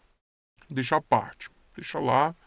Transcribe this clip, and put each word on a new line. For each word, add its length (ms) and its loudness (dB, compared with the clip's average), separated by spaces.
Deixar 300 -2
à 40 0
parte. 500 -2
Deixar 240 -10
lá, 360 2